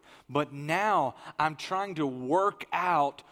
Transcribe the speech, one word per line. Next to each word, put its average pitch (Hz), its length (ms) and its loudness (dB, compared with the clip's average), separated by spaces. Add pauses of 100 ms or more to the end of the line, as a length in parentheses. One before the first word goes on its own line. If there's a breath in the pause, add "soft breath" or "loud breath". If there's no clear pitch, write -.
(300 loud breath)
But 143 220 0
now 160 640 0 (240 loud breath)
I'm 156 160 0
trying 190 400 -6
to 151 100 0
work 143 680 0
out 165 580 2